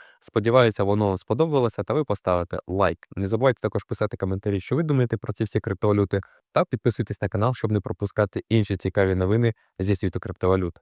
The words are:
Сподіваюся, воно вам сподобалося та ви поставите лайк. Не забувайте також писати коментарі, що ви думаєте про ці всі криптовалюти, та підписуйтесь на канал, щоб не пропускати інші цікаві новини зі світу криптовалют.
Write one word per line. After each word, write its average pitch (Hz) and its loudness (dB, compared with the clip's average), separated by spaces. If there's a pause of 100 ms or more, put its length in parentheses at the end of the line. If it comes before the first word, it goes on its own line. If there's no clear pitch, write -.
(200)
Сподіваюся, 113 2
воно 104 2
вам 95 0
сподобалося 131 -2
та 110 -4
ви 147 0
поставите 90 -2
лайк. 92 0 (180)
Не 98 -2
забувайте 113 0
також 104 -4
писати - -4
коментарі, 95 -2
що - -4
ви 160 0
думаєте 131 0
про - -6
ці 113 -4
всі 107 -2
криптовалюти, 101 2 (320)
та 165 2
підписуйтесь - -2
на 101 0
канал, 117 0
щоб 107 -2
не 107 2
пропускати - -2
інші 104 2
цікаві 95 0
новини 107 2 (260)
зі 95 0
світу 95 -4
криптовалют. 92 -2